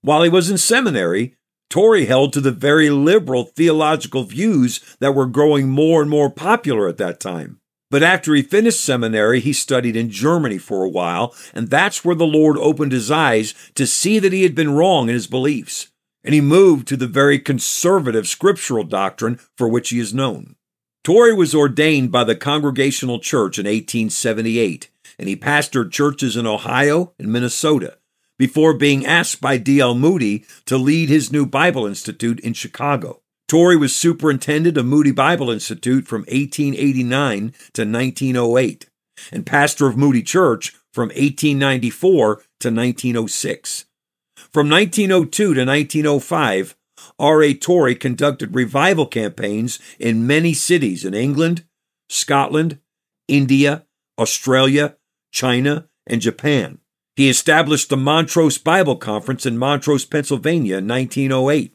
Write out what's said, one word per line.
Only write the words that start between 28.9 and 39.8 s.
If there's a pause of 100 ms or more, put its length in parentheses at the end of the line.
asked
by
D
L
Moody (200)
to
lead
his
new
Bible
Institute
in
Chicago. (280)
Torrey
was
superintendent
of
Moody
Bible
Institute
from
eighteen
eighty-nine (200)
to
nineteen
oh
eight (460)
and
pastor